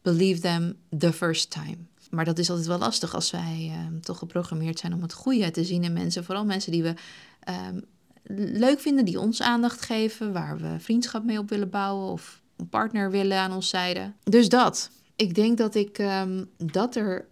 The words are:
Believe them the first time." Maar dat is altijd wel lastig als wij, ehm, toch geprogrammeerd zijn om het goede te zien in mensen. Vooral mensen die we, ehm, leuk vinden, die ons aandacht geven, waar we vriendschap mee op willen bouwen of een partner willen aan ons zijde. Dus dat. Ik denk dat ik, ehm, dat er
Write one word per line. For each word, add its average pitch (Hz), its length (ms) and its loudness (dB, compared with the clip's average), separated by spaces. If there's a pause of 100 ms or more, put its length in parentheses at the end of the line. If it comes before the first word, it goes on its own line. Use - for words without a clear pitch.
Believe 175 400 4
them 170 360 0 (200)
the 165 160 4
first 165 360 -2
time." 156 280 -10 (320)
Maar 165 160 -2
dat 165 140 0
is 170 100 0
altijd 170 180 -2
wel 175 100 0
lastig 202 380 -2
als - 160 -2
wij, 160 420 -6
ehm, 165 260 -8
toch 170 180 -8
geprogrammeerd 165 640 -4
zijn 170 140 -6
om 175 80 -2
het 170 120 -6
goede 220 380 0
te 165 120 -2
zien 175 200 0
in 170 100 -2
mensen. 175 300 -2
Vooral 190 220 -4
mensen 190 260 -2
die 165 120 2
we, 165 100 0 (460)
ehm, 185 400 -8 (800)
leuk 262 220 4
vinden, 277 260 4
die 180 140 -2
ons 220 220 0
aandacht 240 400 2
geven, 220 520 -2
waar 156 240 -4
we 160 220 -6
vriendschap 226 440 0
mee 220 160 0
op 208 100 -4
willen 202 200 0
bouwen 196 420 -2
of - 300 -12 (160)
een 170 120 -10
partner 214 420 0
willen 196 260 4
aan 190 160 0
ons 185 160 -2
zijde. 185 440 -2 (100)
Dus 220 260 8
dat. 240 400 4 (260)
Ik 180 200 0
denk 220 220 4
dat 220 180 0
ik, 208 220 0
ehm, 190 460 -2 (140)
dat 185 380 0
er 208 360 -2